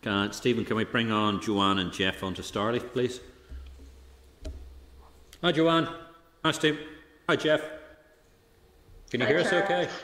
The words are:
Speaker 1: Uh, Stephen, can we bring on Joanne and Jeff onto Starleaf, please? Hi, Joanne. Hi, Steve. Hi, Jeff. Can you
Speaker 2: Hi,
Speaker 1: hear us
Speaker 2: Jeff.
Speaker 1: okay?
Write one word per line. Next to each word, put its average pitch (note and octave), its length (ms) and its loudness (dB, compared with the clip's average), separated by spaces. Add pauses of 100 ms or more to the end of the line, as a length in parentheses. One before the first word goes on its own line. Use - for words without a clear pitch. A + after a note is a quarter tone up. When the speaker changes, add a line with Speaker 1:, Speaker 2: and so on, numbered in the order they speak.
Speaker 1:
Uh, G2+ 240 2
Stephen, A#2 340 0
can A2 140 -2
we A2 60 0
bring A#2 280 0
on G#2 300 2
Joanne G2 380 2
and F2 120 -2
Jeff F#2+ 320 0
onto F#2 200 -6
Starleaf, A2+ 500 -2
please? B2 260 -2 (2250)
Hi, F3 80 4
Joanne. D#3+ 380 4 (540)
Hi, D#3 80 2
Steve. D3+ 280 2 (480)
Hi, D#3 80 4
Jeff. D3+ 240 2 (1500)
Can B2 100 -2
you B2+ 60 0
Speaker 2:
Hi, C3 60 2
Speaker 1:
hear E3+ 100 4
us G3+ 80 0
Speaker 2:
Jeff. F#3+ 160 2
Speaker 1:
okay? F3 240 0 (140)